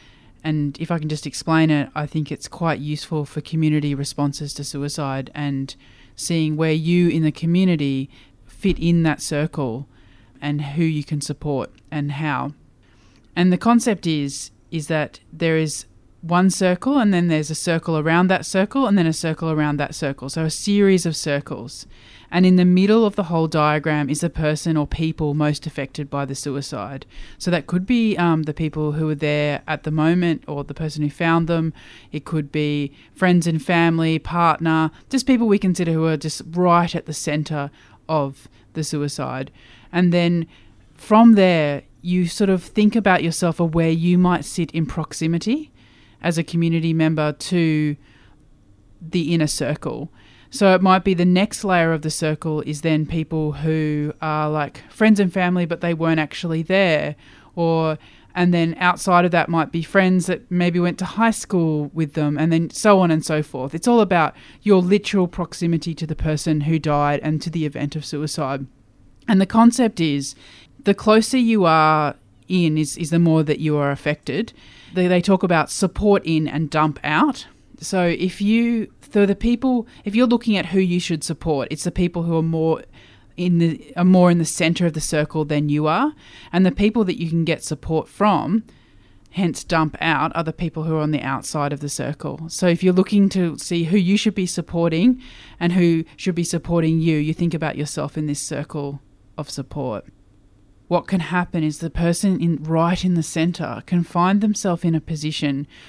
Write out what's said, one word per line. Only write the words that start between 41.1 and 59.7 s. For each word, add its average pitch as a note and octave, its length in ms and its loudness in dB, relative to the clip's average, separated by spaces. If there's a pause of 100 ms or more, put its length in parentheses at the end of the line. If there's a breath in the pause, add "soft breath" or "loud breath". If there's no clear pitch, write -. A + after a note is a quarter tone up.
there, E3 500 4 (180)
you F3+ 260 0
sort G3 220 0
of F#3 140 2
think G#3+ 320 2
about G3 280 2
yourself E3+ 380 -2
or E3+ 80 2
where E3 220 2
you F3 260 2
might F3+ 260 2
sit - 280 -6
in D#3+ 160 -2
proximity E3+ 840 -4 (500 soft breath)
as E3 180 -2
a E3 40 -2
community E3 480 0
member D#3 420 0
to D#3 600 0 (1040 soft breath)
the E3 340 -2
inner D#3 140 2
circle. C#3 640 -6 (380 soft breath)
So G3 240 4
it F3+ 80 4
might F#3 220 4
be G3 100 2
the F3 120 2
next F3+ 380 2
layer F3 300 2
of D#3 80 -2
the D#3+ 80 -4
circle D#3 520 -4
is D3 200 -8
then D#3 240 0
people D#3 460 -4
who D3+ 680 -2
are, D3+ 280 -2
like, D3+ 400 -6
friends G#3+ 300 4
and F#3 120 2
family, F3+ 340 0
but E3 160 -6
they E3+ 120 0
weren't D#3+ 260 0
actually D#3+ 440 -4
there. D#3+ 520 2 (400 soft breath)
Or, D#3+ 440 0 (340 soft breath)
and F3+ 200 2
then E3 260 2
outside F3+ 460 2
of E3+ 60 0
that E3+ 180 2
might E3 220 0